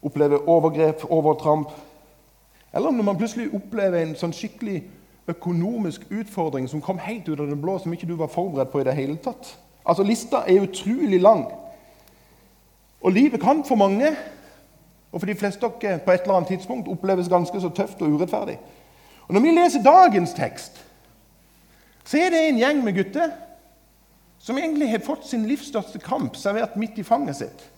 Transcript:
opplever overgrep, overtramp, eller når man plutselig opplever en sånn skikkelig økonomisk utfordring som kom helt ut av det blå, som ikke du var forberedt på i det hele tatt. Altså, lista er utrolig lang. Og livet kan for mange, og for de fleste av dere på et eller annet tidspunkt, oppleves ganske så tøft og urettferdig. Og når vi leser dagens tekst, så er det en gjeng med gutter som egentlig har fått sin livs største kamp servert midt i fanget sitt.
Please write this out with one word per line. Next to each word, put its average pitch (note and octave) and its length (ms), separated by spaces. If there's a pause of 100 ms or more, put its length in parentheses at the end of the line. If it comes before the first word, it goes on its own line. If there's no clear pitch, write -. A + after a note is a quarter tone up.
opplever C#3+ 480
overgrep, D#3 600
overtramp, D#3 600 (1040)
eller C#4 180
når A#3+ 120
man G3+ 140
plutselig A3+ 360
opplever G3 480
en D#3+ 160
sånn E3+ 160
skikkelig G#3 460 (500)
økonomisk F3 800
utfordring D#3+ 600
som D3+ 120
kom F#3 220
helt G#3+ 260
ut D3 100
av D3 100
det D3 120
blå, F#3 180
som E3 140
ikke E3+ 160
du E3+ 80
var D#3 140
forberedt D3 400
på C#3+ 100
i C3 60
det C3 100
hele C#3 240
tatt. - 300 (340)
Altså, F3 220
lista A#3 400
er F#3+ 160
utrolig G3+ 580
lang. G3 220 (1600)
Og F#3+ 120
livet A#3+ 280
kan C#4+ 260
for B3 100
mange, G3+ 320 (1000)
og F3 80
for F#3+ 100
de G#3+ 80
fleste G3+ 300
av A3+ 140
dere F#3+ 200
på F#3 120
et F3+ 100
eller F#3+ 160
annet F3 160
tidspunkt, A3 340
oppleves F3+ 400
ganske F3+ 320
så F3+ 140
tøft - 260
og D3+ 140
urettferdig. F#3 420 (720)
Og E3+ 80
når A3 100
vi E4 120
leser D4 280
dagens C#4 520
tekst, - 440 (1200)
så - 120
er F4 160
det E4 140
en B3+ 140
gjeng C#4 240
med G3 120
gutter C#4+ 360 (1080)
som B3 160
egentlig D4 320
har G#3+ 160
fått - 240
sin A3+ 160
livs A3+ 240
største - 320
kamp A#3+ 380
servert G#3+ 400
midt G#3+ 180
i G3 80
fanget A#3 380
sitt. - 240 (100)